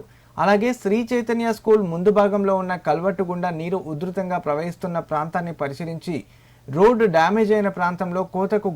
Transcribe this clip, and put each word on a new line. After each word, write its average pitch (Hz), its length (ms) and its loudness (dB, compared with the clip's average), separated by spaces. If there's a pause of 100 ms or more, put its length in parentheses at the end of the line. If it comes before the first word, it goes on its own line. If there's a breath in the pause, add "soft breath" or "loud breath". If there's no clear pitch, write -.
(440 soft breath)
అలాగే 208 260 4 (100)
శ్రీ 202 180 0 (120)
చైతన్య 233 380 -2 (100)
స్కూల్ 214 340 4
ముందు 175 260 0
భాగంలో 202 440 2
ఉన్న 180 120 -6 (140)
కల్వర్టు 180 420 0
గుండా 180 200 -4 (100)
నీరు 175 180 -4 (140)
ఉధృతంగా 180 540 -4
ప్రవహిస్తున్న 151 520 -4 (120)
ప్రాంతాన్ని 165 520 -4
పరిశీలించి 160 540 -6 (520 soft breath)
రోడ్డు 214 380 4 (100)
డ్యామేజ్ 196 400 4
అయిన 202 220 2
ప్రాంతంలో 180 440 -2 (120)
కోతకు 196 420 0